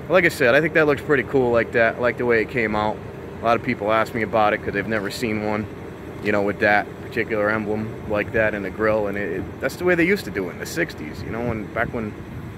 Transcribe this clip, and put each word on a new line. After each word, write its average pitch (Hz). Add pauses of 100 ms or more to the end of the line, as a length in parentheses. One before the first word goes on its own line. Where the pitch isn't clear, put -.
But 156
like 185
I 165
said, 127
I 143
think 156
that 160
looks 143
pretty 143
cool 127
like 117
that. 117
I -
like 120
the 123
way 117
it 104
came 110
out. 107 (440)
A -
lot 117
of 113
people 107
ask 110
me 117
about 107
it 107
'cause 95
they've 98
never 104
seen 107
one, 107 (560)
you 104
know, 104
with 101
that 104 (180)
particular 104
emblem 107 (220)
like 104
that 110
in 104
the 95
grill, 107
and 101
it, 95
it, -
that's 131
the 175
way 180
they 170
used 196
to 208
do 95
it -
in -
the -
sixties, -
you -
know, 110
when, 113
back 117
when 110 (440)